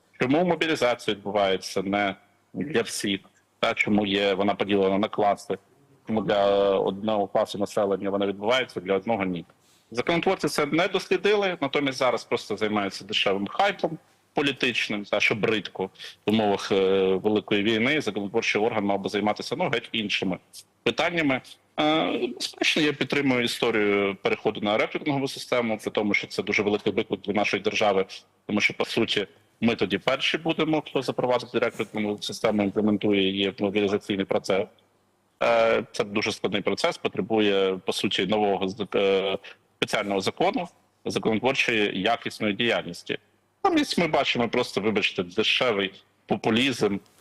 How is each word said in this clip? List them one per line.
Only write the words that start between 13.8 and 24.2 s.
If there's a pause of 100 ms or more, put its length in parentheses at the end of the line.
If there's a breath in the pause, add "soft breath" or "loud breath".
політичним,
та
що
бридко (360 loud breath)
в
умовах,
е, (480)
великої
війни,
законотворчий
орган
мав
би
займатися,
ну,
геть
іншими (460)
питаннями. (380 loud breath)
Е,
безперечно,
я
підтримую
історію